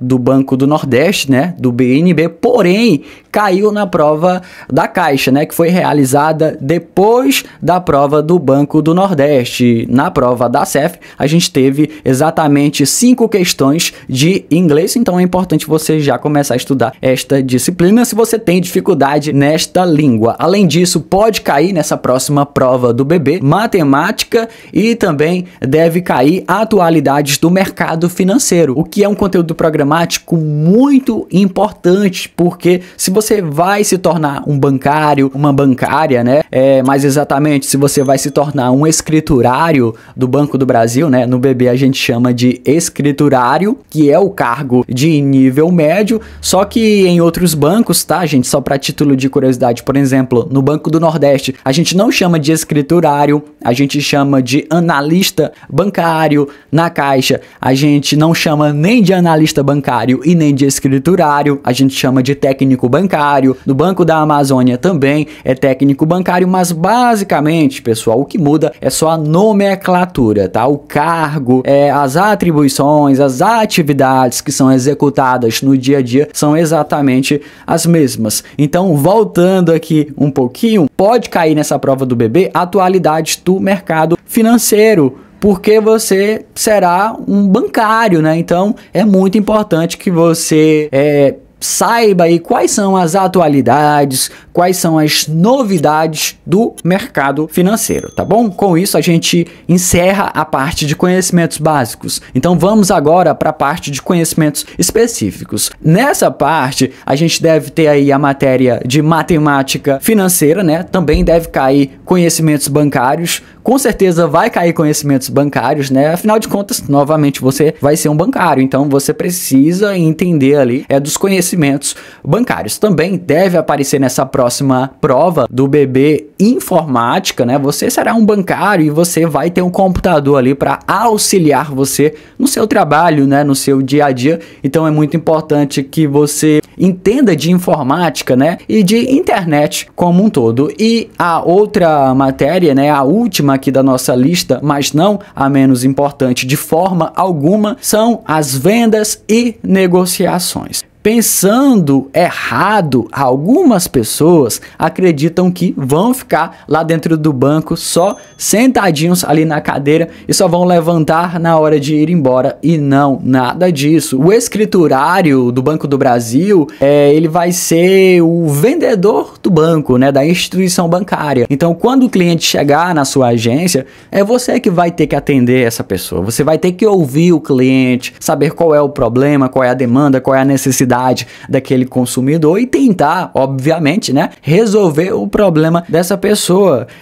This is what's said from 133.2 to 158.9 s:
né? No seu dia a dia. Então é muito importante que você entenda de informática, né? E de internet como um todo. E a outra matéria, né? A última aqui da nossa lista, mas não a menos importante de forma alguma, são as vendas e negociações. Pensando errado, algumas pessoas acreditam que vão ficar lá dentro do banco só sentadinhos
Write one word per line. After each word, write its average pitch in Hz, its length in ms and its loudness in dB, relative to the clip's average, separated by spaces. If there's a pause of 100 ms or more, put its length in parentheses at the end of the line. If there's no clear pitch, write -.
né? 139 180 2
No 139 100 0
seu 135 260 0
dia 139 260 0
a 139 60 0
dia. 139 280 -2 (220)
Então 160 240 0
é 156 40 2
muito 151 260 0
importante 151 640 -2
que 151 240 -2
você 147 540 2 (160)
entenda 196 580 2
de 151 160 -2
informática, 160 840 0
né? 160 220 0 (100)
E 214 140 2
de 233 320 0
internet 175 800 -2
como 175 260 2
um 220 60 2
todo. 120 500 0
E 226 300 0 (100)
a 165 220 0
outra 165 760 2
matéria, 139 600 0
né? 139 160 2
A 139 140 0
última 151 500 0
aqui 135 160 -2
da 135 140 2
nossa 131 320 0
lista, 135 440 0
mas 143 320 -2
não 190 280 0 (140)
a 139 140 -2
menos 135 360 2
importante 135 600 -2
de 131 120 -2
forma 170 580 -2
alguma, 190 640 0
são 220 460 0
as 147 300 -2
vendas 214 720 0
e 233 340 0
negociações. 180 1200 -2 (220)
Pensando 208 1080 2
errado, 160 960 -2
algumas 175 760 2
pessoas 143 720 0 (200)
acreditam 170 720 0
que 180 260 -4
vão 156 380 0
ficar 170 520 -6
lá 156 160 0
dentro 160 360 0
do 156 120 0
banco 147 460 0
só 190 400 -2 (220)
sentadinhos 185 840 0